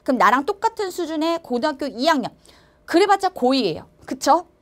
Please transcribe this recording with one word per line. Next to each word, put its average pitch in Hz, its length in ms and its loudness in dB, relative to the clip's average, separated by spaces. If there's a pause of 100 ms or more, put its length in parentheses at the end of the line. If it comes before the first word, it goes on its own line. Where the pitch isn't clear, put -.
그럼 262 160 0
나랑 269 260 4
똑같은 415 460 -4
수준의 330 500 -4
고등학교 277 460 -4
이 233 180 -6
학년. 277 260 0 (540)
그래봤자 392 440 2
고이예요. 254 580 -2 (180)
그쵸? 294 400 0 (160)